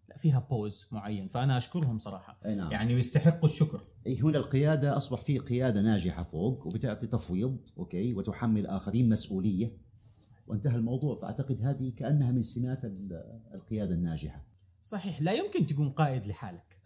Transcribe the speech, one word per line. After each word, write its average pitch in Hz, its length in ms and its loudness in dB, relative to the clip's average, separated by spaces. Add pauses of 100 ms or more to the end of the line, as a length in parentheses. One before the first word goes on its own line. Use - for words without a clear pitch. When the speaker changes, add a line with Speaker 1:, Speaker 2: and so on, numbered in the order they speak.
Speaker 1:
لا، - 80 -20
فيها 139 220 4
بوز 107 520 -4
معين، 101 360 -4
فأنا 127 300 2
أشكرهم 123 400 -2
صراحة. 98 480 -10
Speaker 2:
أي 107 100 -2
نعم. 90 160 -4
Speaker 1:
يعني 110 220 0
يستحقوا 143 520 4
الشكر. - 380 2 (240)
Speaker 2:
أي، 123 140 -2
هنا 147 160 4
القيادة 143 600 2
أصبح 123 240 -2
في 139 160 0
قيادة 120 440 2
ناجحة 87 420 2
فوق 95 440 -2
وبتعطي 113 400 -2
تفويض، 113 500 -2 (200)
أوكي، 92 360 -4
وتحمل 104 540 0
آخرين 101 420 2
مسؤولية، 104 680 0 (720)
وانتهى 113 280 0
الموضوع. 123 400 0
فأعتقد 113 460 -4
هذه 131 280 -2
كأنها 131 420 2
من 123 100 4
سمات 123 440 -2
ال-، 98 560 -10 (120)
القيادة 101 420 -4
الناجحة. 82 500 -4 (360)
Speaker 1:
صحيح، 175 400 -6
لا 175 100 2
يمكن 302 360 2
تكون 143 220 0
قائد 123 380 0
لحالك. - 580 -10